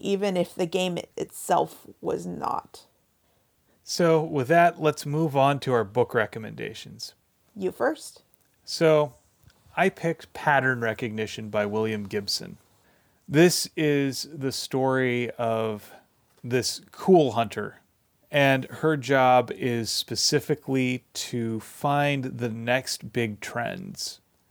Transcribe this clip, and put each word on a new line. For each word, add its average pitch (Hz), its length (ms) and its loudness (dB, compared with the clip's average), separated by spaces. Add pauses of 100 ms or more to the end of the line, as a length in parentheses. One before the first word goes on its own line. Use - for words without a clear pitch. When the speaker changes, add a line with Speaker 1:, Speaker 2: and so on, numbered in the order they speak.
Speaker 1:
even 196 380 0
if 175 160 -2
the 190 100 -2
game 180 340 -2 (200)
itself - 680 -2 (140)
was 175 240 -4
not. - 640 -8 (960)
Speaker 2:
So 165 400 2
with 147 260 -2
that, 170 320 4
let's 151 240 0
move 151 320 -2
on 139 240 4
to 131 140 0
our 113 100 2
book 117 300 0
recommendations. 110 960 -6 (420)
Speaker 1:
You 185 180 -4
first. - 500 -4 (420)
Speaker 2:
So 151 500 2 (640)
I 180 120 2
picked - 440 -4
Pattern 131 480 2
Recognition 110 680 -4
by 104 180 0
William 107 380 -2
Gibson. 101 540 -6 (680)
This 160 480 4
is 143 560 0
the 135 200 -4
story 127 800 0
of 110 600 -4 (520)
this 123 360 -2 (120)
cool 160 400 4
hunter, 107 480 -4 (500)
and 135 360 4
her 156 300 0
job 127 560 4
is 117 380 -2
specifically 131 1120 -2 (100)
to 113 460 -6
find 143 640 -2
the 120 240 -6
next 120 640 -4
big 110 280 -2
trends, 98 800 -8 (300)